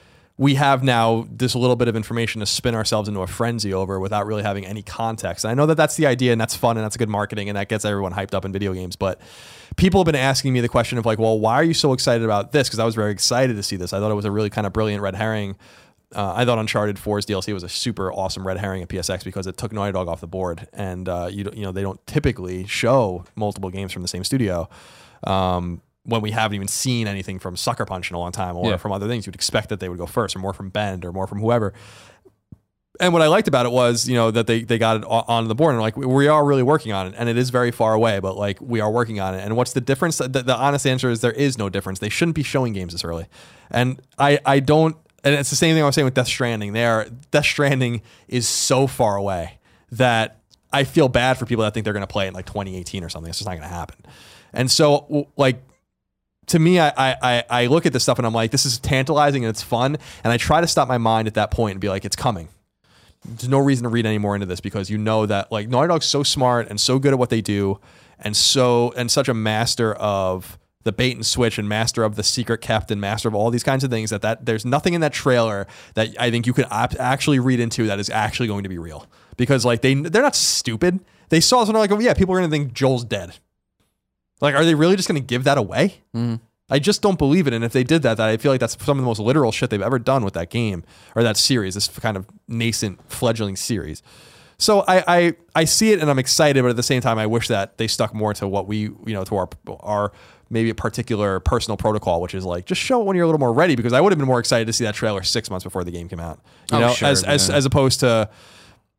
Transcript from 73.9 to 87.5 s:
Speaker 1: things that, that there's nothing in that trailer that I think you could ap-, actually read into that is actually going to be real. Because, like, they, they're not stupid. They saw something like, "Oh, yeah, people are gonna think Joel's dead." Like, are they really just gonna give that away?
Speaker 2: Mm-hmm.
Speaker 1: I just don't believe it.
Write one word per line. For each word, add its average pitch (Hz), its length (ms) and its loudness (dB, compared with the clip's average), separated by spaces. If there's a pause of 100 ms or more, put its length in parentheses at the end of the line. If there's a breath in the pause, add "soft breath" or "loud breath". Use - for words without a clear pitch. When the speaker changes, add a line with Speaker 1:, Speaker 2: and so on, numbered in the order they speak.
Speaker 1:
things 110 180 -2
that, 101 140 -4
that 113 240 -2
there's 110 180 -2
nothing 151 300 0
in 170 60 -2
that 151 120 0
trailer 113 540 2 (260 loud breath)
that 110 160 0 (100)
I 123 120 0
think 117 160 0
you 127 60 2
could 127 180 2
ap-, 110 280 -2
actually 131 380 2
read 127 220 2
into 117 260 -2
that 101 140 -2
is 101 100 -6
actually 110 380 -2
going 101 160 -4
to 95 60 -8
be 90 100 -10
real. 80 260 -14 (320 soft breath)
Because, 123 260 2
like, 120 200 2
they, 135 100 4
they're 165 300 2
not 285 120 2
stupid. 180 640 0 (300 soft breath)
They 160 100 6
saw 247 240 8
something 214 160 2
like, 208 120 4
"Oh, 208 80 4
yeah, 226 160 4
people 185 180 4
are 185 60 4
gonna 175 100 2
think 147 240 0
Joel's 131 320 2
dead." 95 300 -6 (1080)
Like, 143 140 2
are 156 100 6
they 170 80 6
really 165 220 6
just 185 120 -2
gonna 160 120 0
give 123 240 -2
that 143 160 4
away? 123 420 0 (140)
Speaker 2:
Mm-hmm. 117 200 -2 (340)
Speaker 1:
I 139 100 2
just 202 220 0
don't 196 180 2
believe 151 280 2
it. 127 60 2